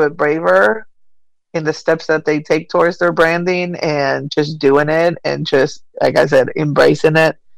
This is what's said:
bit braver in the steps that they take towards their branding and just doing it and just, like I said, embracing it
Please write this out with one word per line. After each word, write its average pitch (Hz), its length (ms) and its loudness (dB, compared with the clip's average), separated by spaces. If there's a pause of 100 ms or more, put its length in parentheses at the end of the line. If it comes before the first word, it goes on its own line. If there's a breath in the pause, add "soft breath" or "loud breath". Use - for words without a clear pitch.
bit 147 80 -8
braver 185 680 0 (680)
in 160 80 -4
the 151 100 -2
steps 160 320 -4
that 156 200 -2
they 151 140 0
take 156 300 -4
towards 175 300 0
their 175 120 0
branding 175 680 0
and 143 540 -2
just 151 280 -2
doing 143 280 2
it 165 360 0
and 147 240 -4
just, 143 360 0 (160)
like 131 160 0
I 143 120 2
said, 143 280 2
embracing 147 640 2
it 160 200 2 (200)